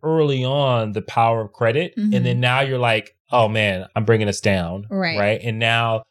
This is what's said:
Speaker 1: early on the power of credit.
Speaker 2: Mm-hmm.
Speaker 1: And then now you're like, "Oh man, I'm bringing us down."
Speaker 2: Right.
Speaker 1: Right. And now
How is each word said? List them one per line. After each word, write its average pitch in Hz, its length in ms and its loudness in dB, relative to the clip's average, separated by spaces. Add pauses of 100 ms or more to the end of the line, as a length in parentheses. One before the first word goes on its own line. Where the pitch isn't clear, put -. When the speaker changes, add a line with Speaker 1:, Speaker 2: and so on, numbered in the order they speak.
Speaker 1:
early 147 420 0
on 127 460 0
the 104 100 -4
power 117 400 0
of 104 100 -10
credit. 123 460 0
Speaker 2:
Mm-hmm. 208 160 0
Speaker 1:
And 196 140 2
then 123 120 0
now 123 220 2
you're 131 160 -2
like, 117 380 -2 (160)
"Oh 120 160 4
man, 104 480 0
I'm 110 100 -2
bringing 107 240 4
us 98 100 -4
down." 95 520 -2
Speaker 2:
Right. 180 260 -2
Speaker 1:
Right. 104 260 0
And 113 140 -4
now 113 540 0